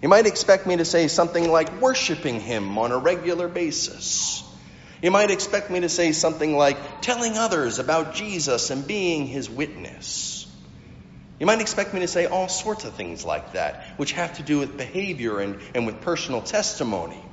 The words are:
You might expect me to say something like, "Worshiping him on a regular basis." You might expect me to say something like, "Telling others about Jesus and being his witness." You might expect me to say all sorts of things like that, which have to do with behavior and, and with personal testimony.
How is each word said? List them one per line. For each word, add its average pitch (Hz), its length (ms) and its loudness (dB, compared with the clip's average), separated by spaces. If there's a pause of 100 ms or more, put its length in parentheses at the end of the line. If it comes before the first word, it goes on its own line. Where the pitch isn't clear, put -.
You - 80 2
might 214 160 10
expect 196 400 4
me 180 120 2
to 165 80 4
say 165 220 4
something 170 440 2
like, 165 300 4
"Worshiping 160 580 2
him 104 400 -4
on 117 120 2
a 123 60 0
regular 175 500 0
basis." - 920 -4 (600)
You 175 100 4
might 202 180 6
expect 196 400 -2
me 180 120 0
to 175 80 0
say 170 240 2
something 156 420 0
like, 143 460 2
"Telling 233 360 -2
others 165 420 0
about 156 360 0
Jesus 160 560 -2
and 139 160 -4
being 170 400 0
his 123 220 -6
witness." - 960 -8 (920)
You - 80 -2
might 220 140 6
expect 208 340 -2
me 196 60 0
to 180 80 0
say 175 200 2
all 185 200 0
sorts 208 380 -4
of 107 80 -10
things 85 320 -8
like 76 280 -4
that, 82 300 -4 (140)
which 143 160 -2
have 175 240 -4
to - 40 -10
do 147 160 2
with 139 200 -2
behavior 131 640 -4
and, 98 180 -4 (160)
and 120 100 0
with 110 160 -6
personal 139 400 -2
testimony. 104 800 -2 (120)